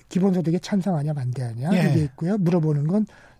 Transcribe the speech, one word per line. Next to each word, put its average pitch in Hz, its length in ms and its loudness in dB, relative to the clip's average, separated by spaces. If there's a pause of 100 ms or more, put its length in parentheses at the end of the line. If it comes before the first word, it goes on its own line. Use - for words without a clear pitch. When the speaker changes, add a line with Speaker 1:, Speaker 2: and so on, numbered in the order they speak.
Speaker 1:
기본소득에 180 520 0
찬성하냐 160 540 -2
반대하냐 123 600 -4
Speaker 2:
예. 185 160 4
Speaker 1:
이게 156 140 2
있고요. 170 340 -4
물어보는 156 480 2
건 196 200 2 (340)